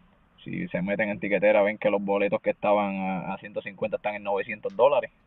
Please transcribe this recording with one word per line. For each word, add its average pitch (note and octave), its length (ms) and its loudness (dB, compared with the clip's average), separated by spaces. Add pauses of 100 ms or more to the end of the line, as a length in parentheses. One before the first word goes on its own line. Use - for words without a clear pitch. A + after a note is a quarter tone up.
(460)
Si F2+ 240 -8
se F2+ 120 -4
meten G2+ 280 -2
en G2+ 100 -6
tiquetera, G#2 420 4
ven G#2 160 0
que - 120 0
los G2+ 120 0
boletos G2+ 400 0
que G#2 100 0
estaban G2+ 440 0
a, F#2+ 380 -4
a G2 60 -8
ciento G2+ 220 -10
cincuenta G2+ 360 -6
están G#2 180 -6
en G2+ 80 -12
novecientos G2+ 500 -4
dólares, B2 380 4 (160)